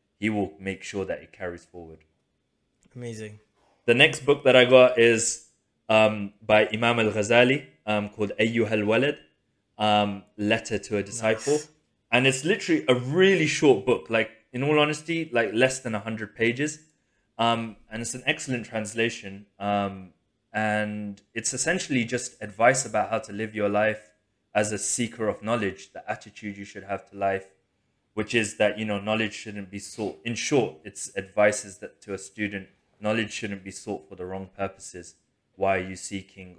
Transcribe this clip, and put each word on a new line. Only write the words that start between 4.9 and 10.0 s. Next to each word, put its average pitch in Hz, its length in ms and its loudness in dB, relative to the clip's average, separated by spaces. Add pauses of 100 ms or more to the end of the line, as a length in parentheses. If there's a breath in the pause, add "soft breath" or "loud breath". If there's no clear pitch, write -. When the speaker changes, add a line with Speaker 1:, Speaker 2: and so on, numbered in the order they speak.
Speaker 1:
is, 117 480 2 (420)
um, 107 520 4
by 107 260 4
Imam 117 320 0
Al-Ghazali, 117 680 4 (200)
um, 104 240 -2
called 104 300 -4
Ayyuhal 113 460 2
Walad, 123 320 2 (600)
um, 104 460 2 (140)